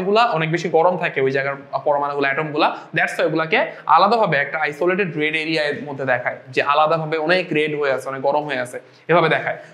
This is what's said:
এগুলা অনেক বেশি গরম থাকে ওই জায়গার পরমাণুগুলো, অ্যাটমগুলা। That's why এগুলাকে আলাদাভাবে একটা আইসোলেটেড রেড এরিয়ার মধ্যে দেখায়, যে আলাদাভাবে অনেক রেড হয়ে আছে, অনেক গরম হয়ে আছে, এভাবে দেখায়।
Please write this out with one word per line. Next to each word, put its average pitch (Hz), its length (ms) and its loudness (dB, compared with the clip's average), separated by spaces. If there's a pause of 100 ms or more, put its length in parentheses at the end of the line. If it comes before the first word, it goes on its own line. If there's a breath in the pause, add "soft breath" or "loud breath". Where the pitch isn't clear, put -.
এগুলা 208 220 4 (140)
অনেক 160 180 0
বেশি 175 220 -2
গরম 175 260 4
থাকে 160 240 -2
ওই 135 100 0
জায়গার 139 200 -2 (300)
পরমাণুগুলো, 143 420 0
অ্যাটমগুলা। 151 400 0 (280 loud breath)
That's 185 200 0
why 196 120 0
এগুলাকে 160 300 0 (380 loud breath)
আলাদাভাবে 196 480 4
একটা 160 120 -6 (100)
আইসোলেটেড 175 420 0 (120)
রেড 151 220 0
এরিয়ার 156 320 -2 (140)
মধ্যে 139 240 -8
দেখায়, 123 260 -2 (160)
যে 143 60 2 (120)
আলাদাভাবে 156 440 2 (100)
অনেক 180 180 2 (140)
রেড 151 220 0
হয়ে 139 160 0
আছে, 127 160 -8
অনেক 135 160 -8
গরম 151 200 0
হয়ে 131 160 -4
আছে, 123 140 -10 (320 soft breath)
এভাবে 160 260 4
দেখায়। 131 200 -4 (180 loud breath)